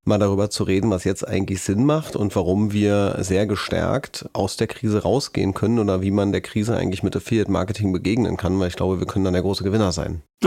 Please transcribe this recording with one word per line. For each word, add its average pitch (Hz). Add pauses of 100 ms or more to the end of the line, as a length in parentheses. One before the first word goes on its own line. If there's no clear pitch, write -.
mal 104
darüber 101
zu -
reden, 95
was 95
jetzt 95
eigentlich 95
Sinn 101
macht 151
und 101
warum 98
wir 104
sehr 95
gestärkt 95
aus -
der 110
Krise 104
rausgehen 98
können 113
oder 98
wie 98
man 101
der 98
Krise 110
eigentlich 92
mit 98
Affiliate-Marketing 98
begegnen 95
kann, 92
weil 92
ich 87
glaube, 92
wir 90
können 95
dann 90
der 90
große 95
Gewinner 98
sein. 78 (240)